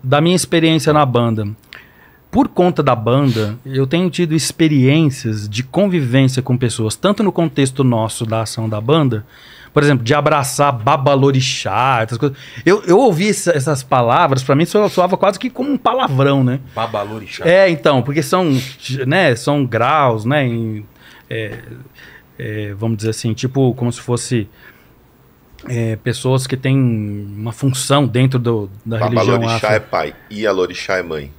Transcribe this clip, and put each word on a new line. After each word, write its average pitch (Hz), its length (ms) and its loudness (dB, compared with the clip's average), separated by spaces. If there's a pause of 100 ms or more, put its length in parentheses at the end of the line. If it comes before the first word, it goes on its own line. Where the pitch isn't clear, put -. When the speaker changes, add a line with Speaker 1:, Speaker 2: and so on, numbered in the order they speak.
Speaker 1:
da 135 180 2
minha 175 160 4
experiência 160 560 2
na 147 140 4
banda. 117 400 0 (840)
Por 247 180 2
conta 180 320 0
da 135 140 2
banda, 113 640 0 (100)
eu 135 220 -2
tenho 175 200 0
tido 160 280 -2
experiências 135 1120 2
de 110 160 -6
convivência 135 760 2
com 127 160 0
pessoas, 113 380 -2
tanto 202 300 0
no 185 80 2
contexto 143 500 0
nosso 113 420 0
da 110 180 -2
ação 110 260 -6
da 107 120 -4
banda, 120 460 0 (460)
por 147 100 2
exemplo, 139 220 2
de 135 100 2
abraçar 143 580 2
babalorixá, 131 1300 2
essas 113 140 -6
coisas. 139 200 -2 (260)
Eu, 202 220 4
eu 180 140 6
ouvi 208 300 2
essa, 175 200 -2
essas 143 320 0
palavras, 131 640 2
pra 139 100 2
mim 156 100 4
soa-, 208 240 2
soava 180 280 2
quase 190 240 0
que 254 100 -6
como 285 220 -4
um 254 40 0
palavrão, 139 680 2
né? 131 160 -2 (120)
Speaker 2:
Babalorixá. 110 760 -8
Speaker 1:
É, 190 200 6
então, 147 320 2
porque 143 220 -2
são, 175 340 2 (520)
né, 160 260 2
são 143 320 -2
graus, 117 580 0
né, 139 220 0
em, 110 400 -6 (420)
é, 113 300 -10 (800)
é, 107 400 -8
vamos 113 200 -2
dizer 110 120 -4
assim, 110 240 -4
tipo, 131 400 0
como 120 180 -4
se - 80 -12
fosse, 120 480 -4 (1200)
é, 113 280 -4
pessoas 131 500 -2
que 131 100 -4
têm 135 200 0 (600)
uma 110 160 -8
função 139 540 0
dentro 127 320 0
do, 113 320 -2 (160)
da 113 120 -4
religião 110 280 2
Speaker 3:
Babalorixá 113 400 0
Speaker 1:
afro. 107 100 2
Speaker 3:
é 107 40 0
pai, 78 340 -6 (160)
Ialorixá 101 680 -2
é 90 40 -4
mãe. 76 360 -10